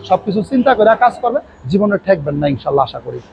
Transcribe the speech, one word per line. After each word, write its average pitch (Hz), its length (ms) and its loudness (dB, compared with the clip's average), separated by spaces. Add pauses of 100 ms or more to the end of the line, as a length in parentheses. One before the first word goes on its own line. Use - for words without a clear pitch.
সবকিছু 190 320 0 (100)
চিন্তা 262 240 2
করে 214 160 4 (140)
কাজ 240 160 2
করবে, 247 200 -2 (280)
জীবনে 196 360 0
ঠেকবেন 147 360 -2
না 147 80 -2
ইনশাল্লাহ, 139 380 0
আশা - 140 -14
করি। 123 200 -12 (140)